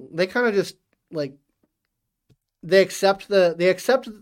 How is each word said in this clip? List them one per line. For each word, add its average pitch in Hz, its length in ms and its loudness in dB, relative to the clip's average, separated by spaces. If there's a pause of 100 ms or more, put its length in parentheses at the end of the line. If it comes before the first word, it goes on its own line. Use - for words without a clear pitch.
(140)
they 180 140 0
kinda 240 260 -2
just, 196 240 -2 (340)
like, 147 220 -8 (1300)
they 185 200 4
accept 190 460 -2
the, 185 300 2
they 175 100 2
accept, 247 400 0 (140)